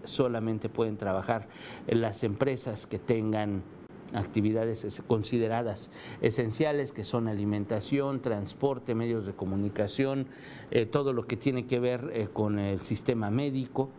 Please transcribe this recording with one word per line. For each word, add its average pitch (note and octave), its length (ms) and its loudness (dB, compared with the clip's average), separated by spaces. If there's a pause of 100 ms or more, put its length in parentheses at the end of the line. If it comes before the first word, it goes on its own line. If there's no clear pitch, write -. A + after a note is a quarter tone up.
solamente A2+ 640 0
pueden A2 280 0
trabajar G2+ 520 0 (400)
las A#2 340 2
empresas A#2+ 640 0
que G2+ 140 -4
tengan G#2+ 640 2 (500)
actividades A2 720 0
es-, G#2 200 -6
consideradas A2+ 840 0 (300)
esenciales, B2+ 720 2
que G#2+ 100 -6
son A2+ 240 0
alimentación, G#2+ 960 0
transporte, A#2+ 720 0
medios A2+ 320 0
de G2 60 -4
comunicación, G#2 960 0 (420)
eh, A#2 160 4
todo C#3 260 2
lo A#2 140 0
que A#2 100 -2
tiene B2+ 300 0
que B2 140 2
ver, B2 340 0
eh, G#2+ 180 0
con G#2 280 2
el G2 220 0
sistema A2+ 480 0
médico, C3+ 680 0